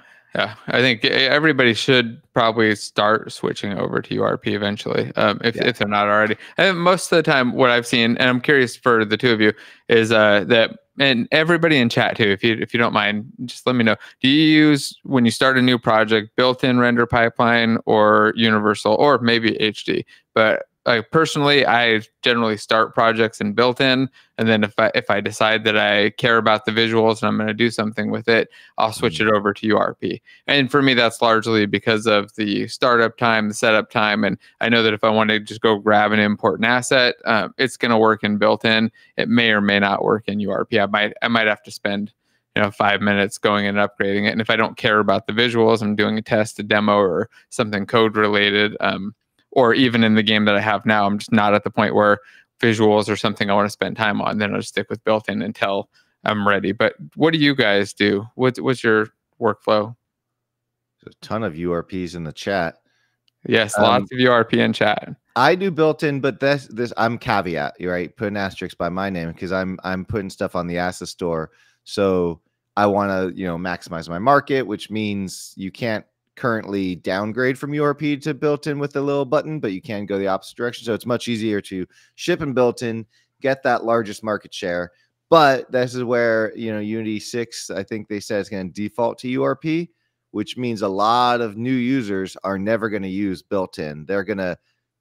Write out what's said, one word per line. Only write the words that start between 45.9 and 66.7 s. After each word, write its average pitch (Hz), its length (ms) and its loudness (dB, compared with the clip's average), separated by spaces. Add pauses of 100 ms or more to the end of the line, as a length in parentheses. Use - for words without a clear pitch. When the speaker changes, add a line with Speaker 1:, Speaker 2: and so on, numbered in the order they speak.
Speaker 1:
doing 107 240 0
a - 20 -4
test, 110 380 -2
a 107 40 -8
demo, 104 360 2
or 95 280 0 (220)
something 104 380 -4
code 110 300 2
related, 104 640 2
um, 98 340 -4 (360)
or 117 220 4
even 120 300 2
in 110 120 4
the 110 60 4
game 107 220 0
that 104 140 2
I - 20 2
have 104 260 -2
now, 107 200 2
I'm 101 120 -2
just - 140 -10
not 104 220 2
at 101 100 2
the 98 60 -6
point - 260 0
where 104 240 4 (400)
visuals 107 480 2
are 107 80 -2
something 104 340 -4
I 98 40 0
wanna 104 160 2
spend 98 260 -6
time 104 260 -2
on. - 160 -2
Then 104 140 -2
I'll 101 80 -4
just - 80 -8
stick - 220 -8
with 110 160 -8
built-in 110 360 -2
until 101 480 -4 (360)
I'm 104 200 0
ready. 101 280 2
But 110 220 0 (200)
what 160 160 2
do 165 80 -2
you 143 160 2
guys 101 380 2
do? 104 420 0
What's, 123 240 0
what's 123 240 -4
your 110 240 2 (320)
workflow? 107 560 -2 (1080)
Speaker 2:
There's - 140 -20
a - 100 -20
ton 110 180 -6
of 87 120 -6
U 85 160 -4
R 85 120 -4
Ps 90 320 -10
in 85 100 -10
the 76 80 -12
chat. 92 480 -4 (680)
Speaker 1:
Yes, 110 300 0
Speaker 2:
Um, 104 60 4
Speaker 1:
lots 117 280 2
of 127 80 -6
U 127 100 4
R 117 140 4
P 117 160 0
in 113 140 0
chat. - 420 -2 (220)
Speaker 2:
I 147 180 4
do 190 160 -2
built-in, 151 480 0
but 127 220 -4
this, 139 260 -2
this, 113 300 -6